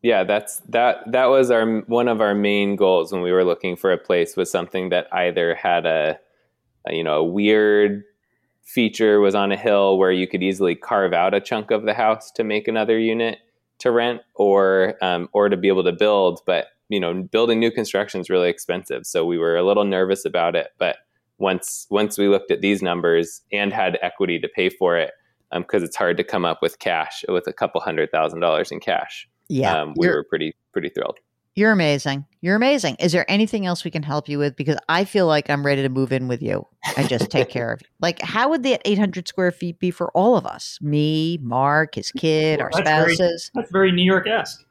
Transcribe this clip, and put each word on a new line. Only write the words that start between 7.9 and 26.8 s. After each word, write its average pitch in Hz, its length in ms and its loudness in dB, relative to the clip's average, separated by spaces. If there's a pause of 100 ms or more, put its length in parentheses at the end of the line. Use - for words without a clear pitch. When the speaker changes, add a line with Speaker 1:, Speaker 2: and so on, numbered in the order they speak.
Speaker 1:
feature, 107 580 2
was 98 120 4
on 98 200 0
a 95 40 -2
hill 98 400 4
where 92 140 4
you 92 160 0
could 92 160 -4
easily 92 320 0
carve 98 380 0
out 90 200 2
a 101 60 2
chunk 107 320 -4
of 110 140 0
the 107 80 0
house 110 380 -2
to - 120 -4
make 107 240 -2
another 113 320 0
unit 113 400 -2 (400)
to 127 120 0
rent, 117 300 0 (140)
or, 98 680 4
um, 90 300 -2
or 104 160 2
to 101 80 2
be 92 140 0
able 95 160 2
to 90 80 2
build. 95 520 2
But, 90 220 -2 (220)
you 104 100 -2
know, 90 220 -4
building 113 380 0
new 113 100 2
construction 101 520 -4
is 87 80 -12
really 90 200 2
expensive. 85 560 -6
So 82 200 -2
we 87 120 -2
were 82 200 0
a 87 60 2
little 101 200 2
nervous 95 420 0
about 85 300 0
it, 82 220 -2
but 87 200 -2 (400)
once, - 540 -4
once 104 260 0
we 101 100 2
looked 98 220 2
at 95 120 0
these 98 200 0
numbers 85 600 0 (100)
and 101 200 -2
had 98 300 -2
equity 90 380 -2
to - 80 -6
pay 92 220 -2
for 87 280 0
it, 78 140 -2 (400)
um, 87 120 -4
'cause 98 200 0
it's 82 120 -8
hard 87 220 0
to - 60 -4
come 92 220 -4
up 85 180 -2
with - 160 -4
cash, 82 500 -4